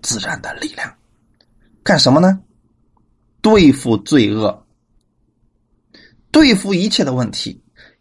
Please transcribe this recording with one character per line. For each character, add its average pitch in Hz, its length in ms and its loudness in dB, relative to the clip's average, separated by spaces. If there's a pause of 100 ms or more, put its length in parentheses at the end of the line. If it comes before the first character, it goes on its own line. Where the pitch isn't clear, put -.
自 117 160 -6
然 - 220 -10
的 - 140 -14
力 - 200 -12
量。 - 180 -12 (880)
干 175 140 0
什 131 160 2
么 151 60 4
呢？ 190 220 2 (1000)
对 202 320 6
付 117 240 -2
罪 104 400 0
恶， 107 300 -4 (1700)
对 294 220 4
付 196 200 -4
一 185 160 -2
切 - 160 -2
的 131 80 -4
问 127 180 -4
题， - 320 -14 (380)